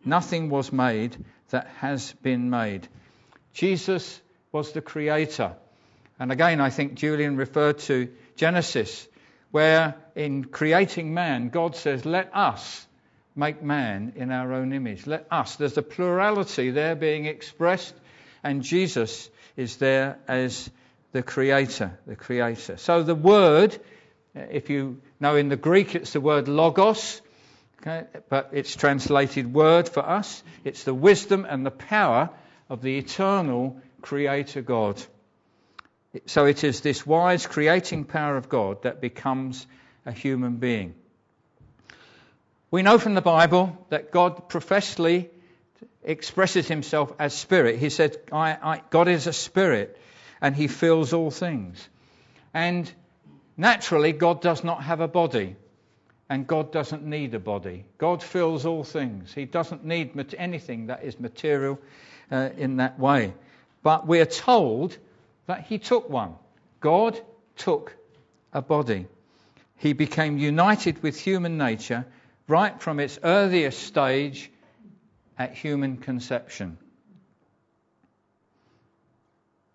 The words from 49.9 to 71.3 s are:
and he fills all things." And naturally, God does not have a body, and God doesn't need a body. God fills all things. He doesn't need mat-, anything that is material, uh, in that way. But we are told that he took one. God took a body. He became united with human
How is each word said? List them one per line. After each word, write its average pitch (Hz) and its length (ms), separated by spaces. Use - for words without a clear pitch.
and 139 140
he 147 140
fills 160 440
all 165 200
things." 110 560
And 175 380
naturally, 170 560
God 170 280
does 170 220
not 165 220
have 160 160
a 165 80
body, 127 480
and 135 180
God 156 260
doesn't 151 320
need 151 300
a 110 40
body. 98 460
God 170 240
fills 165 420
all 165 200
things. 117 500
He 143 100
doesn't 165 400
need 160 320
mat-, 139 200
anything 143 500
that 127 180
is 123 160
material, 139 580
uh, 131 260
in 131 220
that 127 200
way. 127 360
But 156 240
we 165 140
are 160 60
told 165 720
that 185 200
he 214 120
took 240 300
one. 110 260
God 190 400
took 151 380
a 139 100
body. 117 440
He 147 160
became 151 460
united 165 640
with 151 160
human 175 400